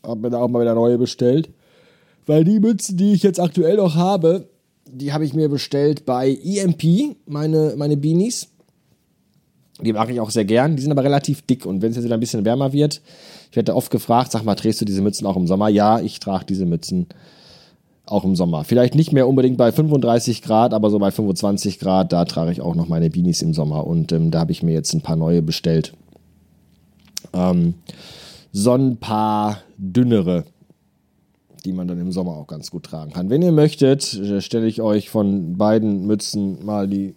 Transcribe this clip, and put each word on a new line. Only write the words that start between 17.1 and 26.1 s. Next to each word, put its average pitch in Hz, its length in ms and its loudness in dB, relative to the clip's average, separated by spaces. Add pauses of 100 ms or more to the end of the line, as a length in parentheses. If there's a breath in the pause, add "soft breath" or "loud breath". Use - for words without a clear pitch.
auch 101 200 -2
im 92 100 2
Sommer. 85 300 -2
Vielleicht 123 300 2
nicht 156 180 2
mehr 131 160 4
unbedingt 127 260 2
bei 117 160 4
fünfunddreißig 120 720 0
Grad, 110 320 2
aber 107 160 2
so 104 100 2
bei 98 120 2
fünfundzwanzig 101 680 -2
Grad, 92 320 0
da 85 140 2
trage 85 260 -4
ich 85 80 -6
auch 85 160 -4
noch 85 140 -2
meine 82 200 2
Beanies 87 320 0
im 80 120 0
Sommer 76 340 -2
und, 82 240 -2
ähm, 82 200 0
da 82 100 0
hab 82 80 -2
ich 85 140 -4
mir 82 100 0
jetzt 80 200 -4
ein 80 80 -2
paar 82 140 -4
neue 82 260 2
bestellt. 82 520 -2 (1400)